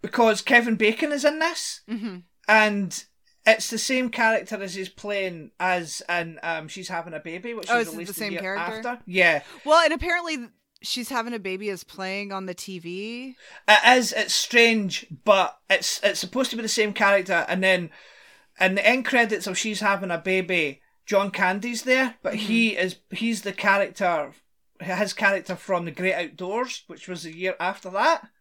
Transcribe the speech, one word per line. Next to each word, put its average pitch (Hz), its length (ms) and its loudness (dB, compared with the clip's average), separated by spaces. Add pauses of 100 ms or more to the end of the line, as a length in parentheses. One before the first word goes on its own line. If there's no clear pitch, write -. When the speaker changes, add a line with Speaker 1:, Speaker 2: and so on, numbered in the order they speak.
Speaker 1:
because 220 400 2
Kevin 240 340 4
Bacon 226 360 0
is 285 120 -2
in 302 140 2
this, 330 420 -4 (100)
Speaker 2:
Mm-hmm. 208 280 -8 (280)
Speaker 1:
and 208 580 2 (420)
it's 220 240 4
the 226 80 -4
same 254 320 -2
character 220 520 0
as 185 120 -10
he's 190 160 -8
playing 190 680 -6
as 180 520 -2
in, 165 320 -4
um, 160 260 -6
She's 185 200 -14
Having 170 260 -8
a 151 60 -8
Baby, 180 340 -12
which 208 160 -10
Speaker 2:
Oh, 240 80 4
Speaker 1:
was 220 100 0
Speaker 2:
is - 0 -
it - 40 -10
the 160 40 -12
Speaker 1:
released 175 140 -10
a 190 40 -10
Speaker 2:
same 202 180 -6
Speaker 1:
year 190 100 -6
Speaker 2:
character? 202 460 -6
Speaker 1:
after. 247 180 -8
Yeah. 175 360 4 (220)
Speaker 2:
Well, 311 180 8
and 311 120 2
apparently 339 420 -4
th-, 240 140 -14 (320)
She's - 260 -6
Having 240 260 -4
a 226 40 -6
Baby 190 320 -6
is 180 140 -8
playing 196 480 -8
on 190 120 -6
the 180 100 -8
T 185 240 -12
V. 220 560 -10 (320)
Speaker 1:
It 226 320 8
is. 214 140 0
It's 208 220 -2
strange, 226 720 2 (180)
but 190 340 4 (120)
it's, - 340 0
it's 196 160 2
supposed 254 300 -4
to 233 60 -6
be 233 60 -6
the 220 60 -4
same 214 240 0
character, 196 560 2
and 185 160 0
then 180 240 2 (720)
in 185 140 4
the 196 120 0
end 247 180 4
credits 220 420 0
of 185 120 -6
She's 214 220 -4
Having 196 300 0
a 170 80 -2
Baby, 180 600 -2 (260)
John 196 240 2
Candy's 202 540 -2
there, 254 400 2
but - 100 -2
Speaker 2:
Mm-hmm. 214 120 -4
Speaker 1:
he 226 300 2
is, 185 200 -2 (140)
he's 220 320 -4
the 196 100 -6
character, 185 800 0 (480)
his 180 320 -4
character 196 420 0
from 175 300 -4
The 165 80 -8
Great 180 220 -2
Outdoors, 185 760 -6
which - 200 -20
was 175 140 -10
the 160 120 -12
year 185 260 -4
after 185 300 -6
that. 254 360 0 (140)